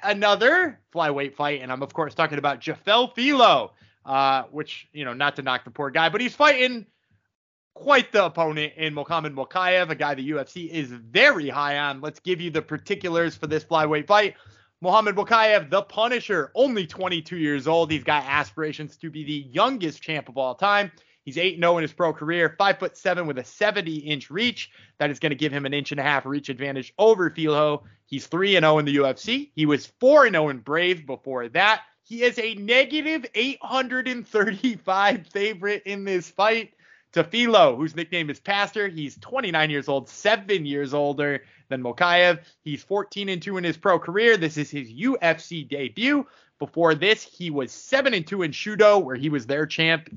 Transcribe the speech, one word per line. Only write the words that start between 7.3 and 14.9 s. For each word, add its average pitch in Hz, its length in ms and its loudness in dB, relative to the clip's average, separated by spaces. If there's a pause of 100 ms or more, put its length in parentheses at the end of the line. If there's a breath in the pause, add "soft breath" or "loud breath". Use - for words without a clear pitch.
quite 269 360 2
the 202 140 4
opponent 156 520 -4
in 156 160 -4
Muhammad 147 420 -6
Mokaev, 180 540 0
a 151 60 -6
guy 143 180 -2
the 135 80 -8
U 147 180 -6
F 131 80 -8
C 175 180 -14
is 156 260 -8
very 147 580 2
high 143 300 -4
on. 139 220 -4
Let's 147 180 -10
give 180 200 -4
you 175 120 -8
the 151 100 -2
particulars 165 760 -4
for 156 120 -8
this 151 160 -2
flyweight 151 420 0
fight. 202 300 4 (440 soft breath)
Muhammad 202 360 2